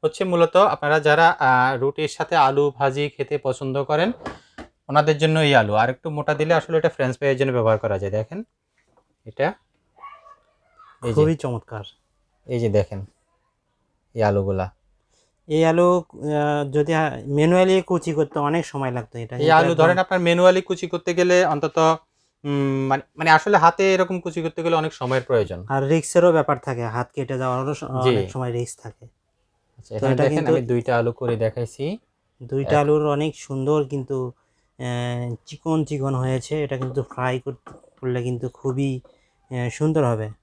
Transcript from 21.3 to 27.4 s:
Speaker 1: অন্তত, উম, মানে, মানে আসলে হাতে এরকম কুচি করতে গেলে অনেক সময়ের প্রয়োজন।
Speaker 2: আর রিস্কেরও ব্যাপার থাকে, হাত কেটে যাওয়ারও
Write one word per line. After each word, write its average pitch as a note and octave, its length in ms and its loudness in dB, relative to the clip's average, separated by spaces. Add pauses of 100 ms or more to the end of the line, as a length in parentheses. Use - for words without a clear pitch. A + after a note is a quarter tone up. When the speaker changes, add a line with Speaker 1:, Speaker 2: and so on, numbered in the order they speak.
Speaker 1:
অন্তত, D#3+ 520 2 (460)
উম, C#3 440 -2
মানে, C3+ 140 -2 (140)
মানে D#3+ 140 -2
আসলে F3 280 4
হাতে F3+ 360 4
এরকম F#3 260 0
কুচি E3+ 220 -8
করতে E3 220 -6
গেলে E3 120 0
অনেক D#3 180 -2
সময়ের B2+ 300 -2
প্রয়োজন। G2 460 -2
Speaker 2:
আর C3+ 180 -2
রিস্কেরও E3 440 2
ব্যাপার D3+ 260 2
থাকে, A#2+ 280 -6
হাত A#2 280 -6
কেটে C3+ 240 -6
যাওয়ারও C3 360 -4